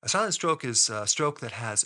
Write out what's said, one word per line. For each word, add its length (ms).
A 80
silent 240
stroke 320
is 240
a 160
stroke 360
that 100
has 340